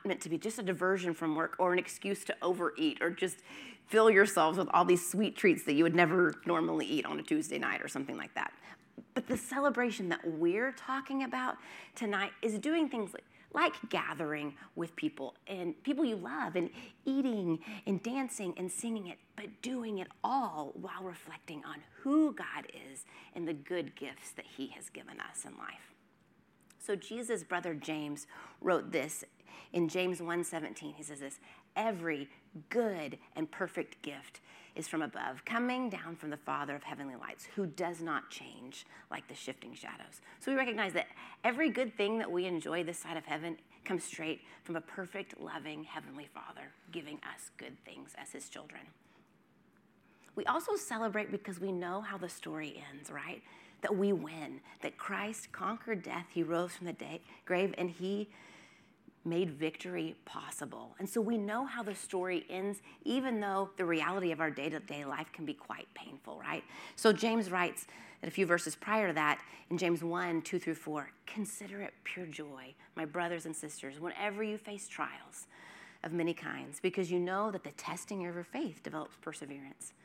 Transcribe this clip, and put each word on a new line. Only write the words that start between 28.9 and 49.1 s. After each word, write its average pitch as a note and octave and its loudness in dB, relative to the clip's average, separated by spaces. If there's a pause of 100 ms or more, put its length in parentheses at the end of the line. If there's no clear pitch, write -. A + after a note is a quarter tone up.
this D3+ -2 (500)
in E3+ 4
James F3+ 0
one E3+ 0
seventeen. D3+ -6
He D3+ -14
says D3 -12
this, C#3 -10 (380)
"Every E3 0 (420)
good G3 0 (180)
and D#3+ -2
perfect - -4
gift - -12 (340)
is D#3+ -6
from D#3+ -2
above, C3 -4
coming B3 0
down E3+ -8
from D#3 -8
the D3 -4
Father C#3+ -4
of C#3+ -8
heavenly C#3 -8
lights, C2 -12 (100)
who G3 0
does E3 -2
not D#3+ -2
change - -14 (280)
like - -8
the - -12
shifting - -10
shadows." - -14 (200)
So - -2
we C4+ 4
recognize A3 2
that F3 4 (380)
every B3 6
good A#3+ 2
thing G#3+ 4
that G#3+ 0
we F3+ 2
enjoy E3 0
this E3 -4
side D#3+ -6
of D3+ -6
heaven D#3 -4 (260)
comes F3+ 0
straight D#3+ -4 (240)
from E3+ -4
a D#3+ -2
perfect, - -8
loving D3+ -8
Heavenly C#3+ -12
Father C#3 -14 (180)
giving D3+ -8
us - -12
good C3 -12
things C#3+ -16
as - -14
his - -12
children. - -14 (1500)